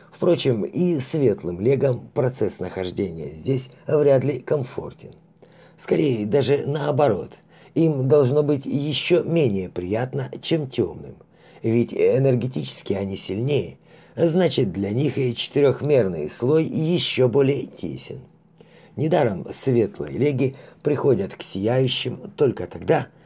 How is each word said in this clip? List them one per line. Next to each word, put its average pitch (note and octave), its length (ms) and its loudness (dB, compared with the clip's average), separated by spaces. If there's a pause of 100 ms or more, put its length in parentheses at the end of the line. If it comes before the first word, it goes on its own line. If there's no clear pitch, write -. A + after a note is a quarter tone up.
(140)
Впрочем, C3+ 480 0
и F3 380 0
светлым G2+ 600 0
легам B2 540 0
процесс B2+ 460 -2
нахождения F2 720 -6
здесь B2 340 -4 (180)
вряд C#3 360 4
ли C3+ 160 -2
комфортен. - 720 -6 (640)
Скорее, C#3 480 0
даже C3+ 420 2
наоборот, C#3+ 680 0 (420)
им D3+ 340 2
должно D3 360 4
быть C#3+ 200 0
еще D3 600 0
менее A2 440 0
приятно, B2+ 640 -4 (100)
чем D3+ 300 -2
темным. D#2 460 -6 (480)
Ведь A2+ 280 2
энергетически B2+ 1000 0
они G2 240 -4
сильнее, G#2+ 600 -2 (380)
значит, D3+ 580 2
для G2 180 -2
них C3 280 0
и B2+ 160 0
четырехмерный B2 960 2
слой D#3 340 2
еще D#3 640 0
более C#3 380 2
тесен. - 540 -10 (720)
Недаром C3 580 0
светлые A2+ 640 0
леги C3 380 0 (280)
приходят C3 520 0
к - 80 -14
сияющим A#2+ 920 -2
только A#2 320 0
тогда, C3 400 -2 (180)